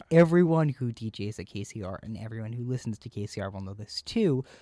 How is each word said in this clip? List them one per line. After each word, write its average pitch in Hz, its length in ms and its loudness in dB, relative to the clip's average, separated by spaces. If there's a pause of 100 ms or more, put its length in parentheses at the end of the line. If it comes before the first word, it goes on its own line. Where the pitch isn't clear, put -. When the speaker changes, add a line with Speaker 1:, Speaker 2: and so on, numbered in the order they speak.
(100)
Speaker 1:
Yeah. 165 80 8
Speaker 2:
everyone 165 500 6
who 123 240 -4
D 113 180 -8
Js 104 280 -6
at 90 80 -10
K 101 180 -8
C - 180 -10
R 92 200 -8
and 110 160 -10
everyone 110 340 -10
who 120 120 -6
listens 120 340 -4
to - 100 -18
K 104 180 -8
C - 140 -8
R 98 100 -4
will 98 120 -10
know 98 120 -10
this - 280 -12
too, 156 420 0 (160)